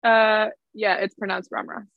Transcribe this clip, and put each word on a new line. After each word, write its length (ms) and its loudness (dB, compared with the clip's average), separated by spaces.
Uh, 440 4
yeah, 220 0
it's 200 -4
pronounced 360 -8
Ramras. 460 -10